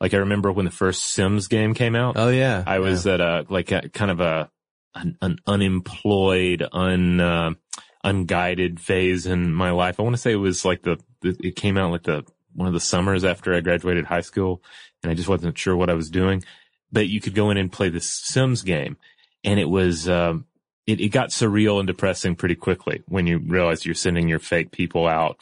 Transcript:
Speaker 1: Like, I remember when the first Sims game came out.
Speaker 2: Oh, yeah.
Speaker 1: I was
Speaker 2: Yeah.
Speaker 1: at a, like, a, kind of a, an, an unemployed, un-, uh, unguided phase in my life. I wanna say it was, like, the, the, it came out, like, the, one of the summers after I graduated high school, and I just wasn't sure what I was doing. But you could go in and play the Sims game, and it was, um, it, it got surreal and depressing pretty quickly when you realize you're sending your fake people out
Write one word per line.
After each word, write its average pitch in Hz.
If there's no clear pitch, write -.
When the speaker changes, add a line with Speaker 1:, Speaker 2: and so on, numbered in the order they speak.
Speaker 1:
Like, 92
I 101
remember 101
when 95
the 87
first 92
Sims 101
game 110
came 117
out. 120
Speaker 2:
Oh, 113
yeah. 127
Speaker 1:
I 95
was 92
Speaker 2:
Yeah. 98
Speaker 1:
at 87
a, 85
like, 92
a, 90
kind 104
of 87
a, 80
an, -
an 90
unemployed, 95
un-, 90
uh, 85
unguided 90
phase 92
in 87
my 90
life. 90
I -
wanna 120
say 120
it 107
was, 95
like, 90
the, 85
the, 90
it 90
came 101
out, 95
like, 85
the, 76
one 87
of 87
the 82
summers 92
after 90
I 87
graduated 87
high 87
school, 92
and 85
I 82
just 85
wasn't 85
sure 92
what 90
I 87
was 80
doing. 92
But 107
you 104
could 101
go 104
in 101
and 95
play 95
the 85
Sims -
game, 80
and 101
it 78
was, 87
um, 85
it, 107
it 101
got 127
surreal 104
and 98
depressing 92
pretty 90
quickly -
when 90
you 85
realize 85
you're 82
sending 85
your 80
fake -
people 85
out 80